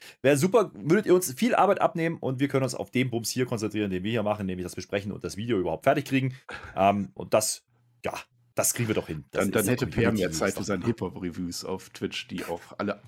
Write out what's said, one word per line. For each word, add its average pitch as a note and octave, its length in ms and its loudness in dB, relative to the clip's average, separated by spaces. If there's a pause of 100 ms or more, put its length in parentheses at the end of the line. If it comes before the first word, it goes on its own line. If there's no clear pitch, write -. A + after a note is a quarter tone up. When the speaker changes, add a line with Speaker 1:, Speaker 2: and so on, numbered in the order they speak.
(220)
Speaker 1:
Wäre C#3 140 6
super, F#3 380 4
würdet D#3+ 320 2
ihr F3+ 80 6
uns F3+ 180 2
viel A3+ 220 0
Arbeit F#3+ 260 4
abnehmen E3 380 0
und B2+ 220 -2
wir C#3+ 80 2
können C3+ 140 2
uns B2 120 -2
auf - 160 -8
den B2 200 2
Bums A2+ 180 -4
hier B2+ 160 0
konzentrieren, G#2+ 460 -2
den F#2 140 -4
wir A2 80 -2
hier A2+ 100 0
machen, G2+ 240 -2
nämlich F2+ 180 -4
das F2 120 -10
Besprechen G2 360 -6
und - 120 -12
das E2 120 -6
Video A2+ 220 0
überhaupt E2+ 260 -2
fertig C#3 220 4
kriegen. C3 280 0 (420)
Ähm, G2 380 4
und - 200 -6
das, - 300 0 (400)
ja, - 100 -6 (400)
das - 200 0
kriegen A#2 140 -2
wir A2 60 2
doch F2+ 120 -2
hin. D#2 240 -8
Das F#2+ 140 0
Speaker 2:
Dann, G2 80 -2
dann A2 100 2
Speaker 1:
ist G2 60 0
Speaker 2:
hätte B2 180 0
Speaker 1:
doch - 60 -6
Speaker 2:
Per A#2 120 2
mehr A#2 60 4 (180)
Speaker 1:
Community, D#2+ 100 -4
Speaker 2:
Zeit G#2 100 2
Speaker 1:
ist G2 60 -2
Speaker 2:
für - 60 -8
Speaker 1:
doch F#2+ 60 -6
Speaker 2:
seine G2 140 -2
Speaker 1:
klar. G2 80 -2
Speaker 2:
Hip-Hop-Reviews F2+ 760 -6
auf - 260 -8
Twitch, - 380 -8
die F2+ 180 -8
auch E2+ 140 -6 (180)
alle, G2+ 300 -4